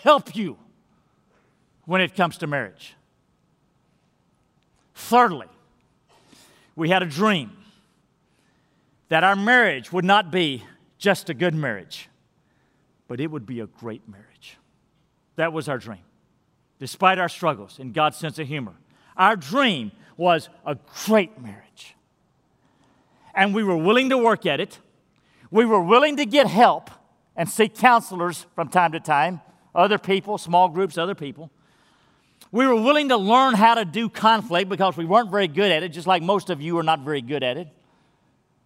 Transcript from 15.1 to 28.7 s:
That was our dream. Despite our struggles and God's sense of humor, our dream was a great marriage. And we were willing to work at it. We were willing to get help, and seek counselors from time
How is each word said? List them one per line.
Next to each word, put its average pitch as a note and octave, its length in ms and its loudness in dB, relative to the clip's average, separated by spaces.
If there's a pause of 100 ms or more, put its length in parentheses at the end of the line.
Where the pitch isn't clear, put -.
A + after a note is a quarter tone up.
That E3 160 -2
was D#3 160 -8
our C3+ 100 -6
dream. G#2 220 -16 (800)
Despite F#3 400 0
our F3+ 100 -2
struggles C3+ 500 -6
and C3 140 -14
God's D3+ 240 0
sense D#3 220 -10
of D3+ 100 -10
humor, B2+ 260 -10 (420)
our G3+ 200 4
dream D#3+ 560 -2 (240)
was E3+ 320 0 (160)
a D3 120 -6 (280)
great G3+ 360 0
marriage. - 540 -20 (1400)
And G3+ 200 2
we A3 80 0
were F#3+ 140 0
willing A3 320 2
to C4 80 2
work A3+ 300 2
at C#3+ 120 0
it. - 200 -10 (720)
We A3+ 160 2
were G#3+ 160 2
willing B3+ 340 4
to C#4+ 80 -2
get B3 220 4
help, F3 440 2 (460)
and E3 120 -4
seek A3 260 0
counselors F#3 800 0
from D#3+ 140 -6
time E3+ 240 2